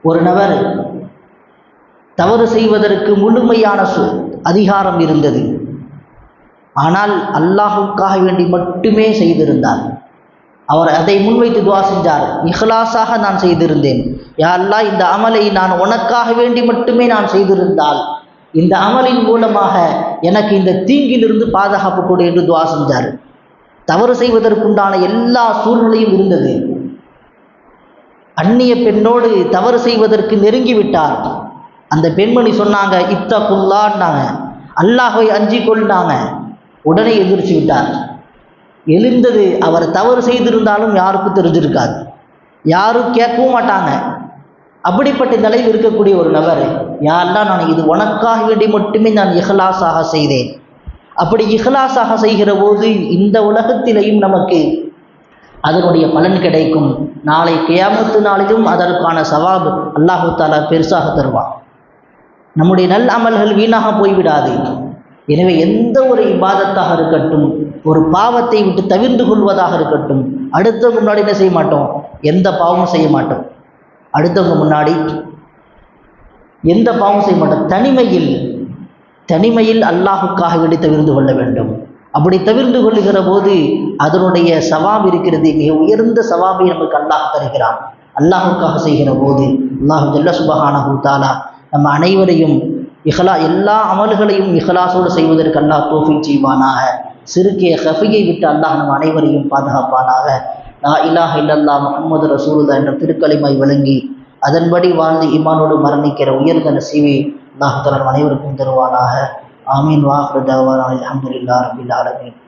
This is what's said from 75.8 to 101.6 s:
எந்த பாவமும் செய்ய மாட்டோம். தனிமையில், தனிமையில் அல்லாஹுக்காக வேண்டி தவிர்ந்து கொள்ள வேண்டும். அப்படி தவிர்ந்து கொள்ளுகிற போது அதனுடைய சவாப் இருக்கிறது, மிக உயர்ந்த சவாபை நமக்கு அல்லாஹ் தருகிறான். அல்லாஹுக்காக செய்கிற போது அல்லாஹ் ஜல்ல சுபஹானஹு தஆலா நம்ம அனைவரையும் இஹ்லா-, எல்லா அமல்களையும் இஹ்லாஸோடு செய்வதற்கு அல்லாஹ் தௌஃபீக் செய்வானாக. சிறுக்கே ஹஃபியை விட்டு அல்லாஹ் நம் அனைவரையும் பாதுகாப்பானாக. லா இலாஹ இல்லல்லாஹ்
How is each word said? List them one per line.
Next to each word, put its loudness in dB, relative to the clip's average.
எந்த 2
பாவமும் 0
செய்ய 2
மாட்டோம். 0
தனிமையில், 0
தனிமையில் 2
அல்லாஹுக்காக 0
வேண்டி 2
தவிர்ந்து 2
கொள்ள 2
வேண்டும். -4
அப்படி 2
தவிர்ந்து 2
கொள்ளுகிற 2
போது 0
அதனுடைய 2
சவாப் 0
இருக்கிறது, 2
மிக 0
உயர்ந்த 2
சவாபை 0
நமக்கு -2
அல்லாஹ் -2
தருகிறான். -6
அல்லாஹுக்காக 0
செய்கிற 0
போது 0
அல்லாஹ் -2
ஜல்ல 0
சுபஹானஹு -2
தஆலா 0
நம்ம 2
அனைவரையும் 0
இஹ்லா-, 0
எல்லா 0
அமல்களையும் 0
இஹ்லாஸோடு 0
செய்வதற்கு 0
அல்லாஹ் 0
தௌஃபீக் 0
செய்வானாக. 0
சிறுக்கே 0
ஹஃபியை 0
விட்டு -2
அல்லாஹ் 0
நம் -2
அனைவரையும் 0
பாதுகாப்பானாக. 0
லா 0
இலாஹ 0
இல்லல்லாஹ் 0